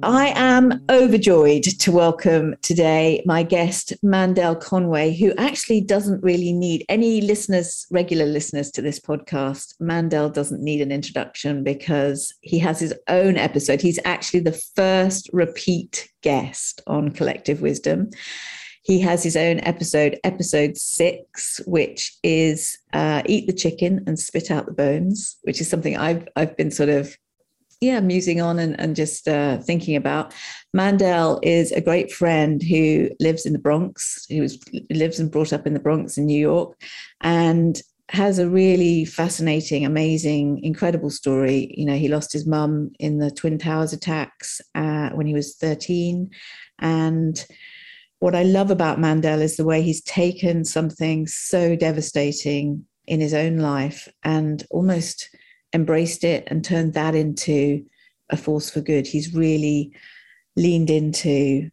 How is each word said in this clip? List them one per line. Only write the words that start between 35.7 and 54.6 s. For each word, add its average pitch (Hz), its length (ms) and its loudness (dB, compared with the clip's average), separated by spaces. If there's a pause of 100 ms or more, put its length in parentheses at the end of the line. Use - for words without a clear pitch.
the 143 80 -4
Bronx 151 360 -2
in 143 80 0
New 147 140 2
York, 156 420 0 (380)
and 165 600 2 (260)
has 196 320 0
a 180 80 2
really 175 560 4
fascinating, 160 840 -2
amazing, 151 800 0
incredible 160 460 -2
story. 135 680 -2
You 151 80 -2
know, 143 120 0
he 151 100 0
lost 147 240 -2
his 156 160 -4
mum 151 520 -2
in 151 180 -2
the 147 140 -2
Twin 156 260 -4
Towers 156 340 -2
attacks, 160 680 -8 (140)
uh, 156 340 -2
when 151 180 -4
he 151 60 -2
was 147 240 -6
thirteen. 175 720 -4 (500)
And 160 680 -2 (760)
what 180 140 2
I 180 100 2
love 190 280 4
about 175 260 0
Mandel 156 440 2
is 156 160 -2
the 156 80 0
way 160 160 2
he's 165 220 0
taken 175 600 0
something 160 640 -2
so 170 480 0
devastating 147 1120 -2 (220)
in 160 120 -2
his 156 140 0
own 160 240 0
life 147 500 -2 (160)
and 156 480 -2